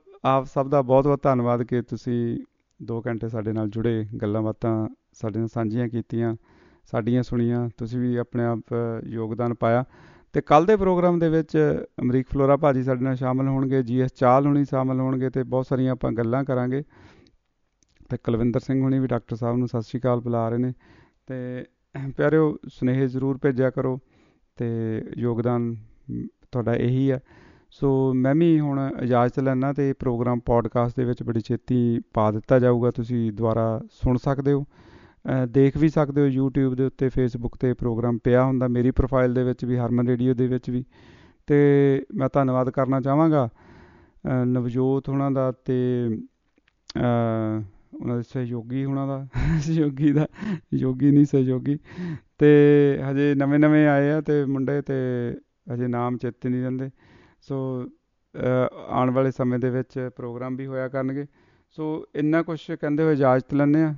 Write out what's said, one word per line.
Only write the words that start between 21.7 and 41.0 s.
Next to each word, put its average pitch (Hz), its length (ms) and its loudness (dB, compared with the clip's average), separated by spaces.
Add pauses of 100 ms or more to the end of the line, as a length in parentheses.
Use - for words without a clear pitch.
ਪਿਆਰਿਓ, 151 400 4 (120)
ਸੁਨੇਹੇ 131 380 0
ਜ਼ਰੂਰ 131 320 -4
ਭੇਜਿਆ 131 320 2
ਕਰੋ 131 300 -4 (560)
ਤੇ 113 460 -4 (140)
ਯੋਗਦਾਨ 117 600 -2 (760)
ਤੁਹਾਡਾ 117 220 -2
ਇਹੀ 127 360 0
ਹੈ। 127 100 -2 (500)
ਸੋ 135 440 2
ਮੈਂ 131 200 2
ਵੀ 160 260 4
ਹੁਣ 139 300 -2 (120)
ਇਜਾਜ਼ਤ 123 380 2
ਲੈਣਾ 131 320 0
ਤੇ 139 200 0
ਪ੍ਰੋਗਰਾਮ 120 480 -2
ਪੌਡਕਾਸਟ 120 560 0
ਦੇ 127 80 0
ਵਿੱਚ 120 180 -2
ਬੜੀ 113 180 -2
ਛੇਤੀ 120 600 0 (140)
ਪਾ 107 160 2
ਦਿੱਤਾ 110 280 2
ਜਾਊਗਾ, 123 320 4
ਤੁਸੀਂ 117 420 -2
ਦੁਬਾਰਾ 113 480 0 (100)
ਸੁਣ 127 260 0
ਸਕਦੇ 139 360 0
ਹੋ, 139 120 0
ਅਹ, - 840 -6
ਦੇਖ 135 300 4
ਵੀ 156 120 4
ਸਕਦੇ 147 320 2
ਹੋ 135 240 2
YouTube 131 300 0
ਦੇ 127 100 0
ਉੱਤੇ, 131 220 -2
Facebook 123 420 -2
'ਤੇ 123 260 -2
ਪ੍ਰੋਗਰਾਮ 120 440 -2
ਪਿਆ 123 260 4
ਹੁੰਦਾ, 127 240 0
ਮੇਰੀ 123 220 2
ਪ੍ਰੋਫਾਈਲ 127 440 2
ਦੇ 127 100 0
ਵਿੱਚ 123 200 -2
ਵੀ, 123 120 -2
ਹਰਮਨ 120 320 0
ਰੇਡੀਓ 127 260 0
ਦੇ 127 120 0
ਵਿੱਚ 123 240 -4
ਵੀ। 123 140 -4 (600)